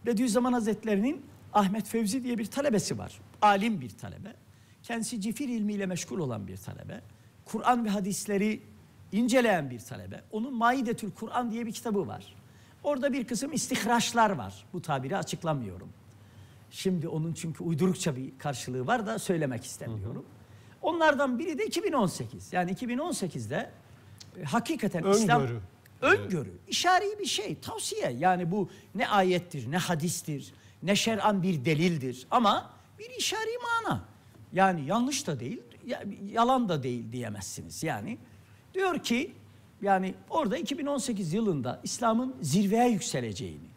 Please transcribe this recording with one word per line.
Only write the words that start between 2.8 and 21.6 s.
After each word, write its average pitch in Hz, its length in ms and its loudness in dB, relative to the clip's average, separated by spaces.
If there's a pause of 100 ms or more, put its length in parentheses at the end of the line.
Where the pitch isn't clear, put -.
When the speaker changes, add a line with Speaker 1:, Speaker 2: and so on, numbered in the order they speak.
Speaker 1:
var. 92 220 -10 (220)
Alim 202 400 6
bir 120 80 -8
talebe. 95 440 -14 (500)
Kendisi 226 380 -4
cifir 233 280 -2
ilmiyle 208 360 0
meşgul 185 340 -4
olan 110 280 -4
bir 95 100 -10
talebe. - 440 -12 (440)
Kur'an 233 400 2
ve 214 40 0
hadisleri 202 720 0 (500)
inceleyen 214 580 4
bir 120 100 -10
talebe. 98 420 -12 (100)
Onun 240 220 -4
Maidetül 233 580 0
Kur'an 226 400 -4
diye 233 140 -4
bir 226 60 -6
kitabı 202 360 -2
var. - 280 -12 (480)
Orada 277 300 0
bir 269 140 -2
kısım 277 260 -4
istihraçlar 233 760 2
var. 104 440 -6
Bu 180 80 -6
tabiri 139 360 -2
açıklamıyorum. 135 720 -4 (840)
Şimdi 175 360 0
onun 160 260 -2
çünkü 165 300 -8
uydurukça 170 520 2
bir 131 240 -8
karşılığı 127 480 -4
var 233 180 2
da 220 140 -4
söylemek 143 460 0
istemiyorum. 113 500 -8
Speaker 2:
Hı 247 40 -8
hı. - 220 -18 (400)
Speaker 1:
Onlardan 285 580 4
biri 320 200 -4
de 440 60 0